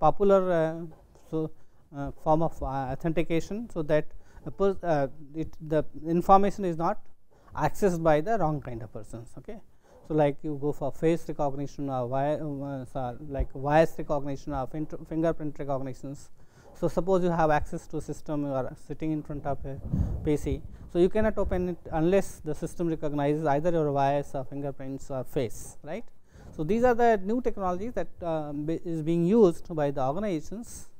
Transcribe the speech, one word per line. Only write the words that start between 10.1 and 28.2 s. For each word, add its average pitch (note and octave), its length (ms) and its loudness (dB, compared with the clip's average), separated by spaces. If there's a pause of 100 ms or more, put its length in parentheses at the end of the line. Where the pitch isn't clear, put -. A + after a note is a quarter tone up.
like D3 280 4
you D3 180 -4
go D3 120 0
for C#3+ 200 -4
face E3 360 2
recognition C#3+ 600 -4
or B2+ 200 -2
wi-, C#3 260 0
uh, C#3 500 -6
so B2 320 -6 (120)
like C3+ 240 -2
voice D3 440 4
recognition C#3+ 560 -2
or C3 140 -2
fin-, D3+ 200 -4 (220)
fingerprint D#3+ 500 0
recognitions. C3+ 720 -6 (440)
So, E3+ 140 0
suppose F#3 340 2
you F3+ 80 4
have E3 200 4
access D3 360 0
to D#3 140 -6
system, D3 440 -4
you C#3+ 80 -4
are C3 240 -4 (100)
sitting D#3 260 -4
in D3+ 100 -4
front D3 240 -8
of C#3 180 -2
a C3+ 160 -8 (440)
P D3+ 120 4
C. C#3 260 -4 (300)
So, F3 60 2
you F#3 100 6
cannot G#3+ 300 2
open F3+ 320 0
it E3+ 80 -6 (140)
unless F3 480 2
the D3+ 140 -4
system E3+ 340 -4
recognizes D3+ 580 0
either D3+ 240 2
your D#3 220 2
voice C#3 420 0
or C3+ 100 -4
fingerprints C#3 680 -8
or C3 140 -4
face, - 580 -4
right. F3+ 220 -8 (460)
So, D#3+ 140 -6
these A3+ 200 4
are B3 100 6
the A3+ 300 6
new A#3 160 0
technologies G3+ 540 -2
that, F3 140 -2 (120)